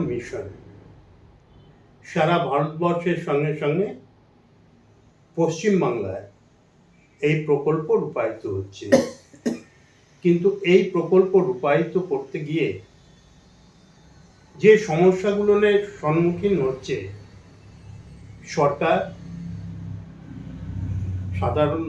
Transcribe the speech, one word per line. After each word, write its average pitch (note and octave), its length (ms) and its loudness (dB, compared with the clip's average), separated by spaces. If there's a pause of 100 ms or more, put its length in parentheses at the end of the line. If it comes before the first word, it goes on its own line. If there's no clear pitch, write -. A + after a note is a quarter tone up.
মিশন, A2+ 360 -8 (1600)
সারা E3+ 320 2 (120)
ভারতবর্ষের E3 760 0
সঙ্গে D3 260 0 (100)
সঙ্গে E3 260 0 (1500)
পশ্চিমবাংলায় C#3+ 880 0 (960)
এই D3+ 140 2 (120)
প্রকল্প D#3 400 0 (140)
রূপায়িত A2+ 420 -6 (120)
হচ্ছে। G2+ 300 -10 (1400)
কিন্তু F3 240 4 (260)
এই G3+ 80 8 (120)
প্রকল্প F#3 400 4 (140)
রূপায়িত D3 480 0 (160)
করতে C3+ 260 -4 (100)
গিয়ে D3+ 200 -2 (1900)
যে G3+ 100 10 (180)
সমস্যাগুলো G3+ 720 4
নিয়ে G#3 160 6 (220)
সম্মুখীন F3 560 2 (100)
হচ্ছে C3 300 -4 (1600)
সরকার, E3 420 2 (2500)
সাধারণ D3+ 500 0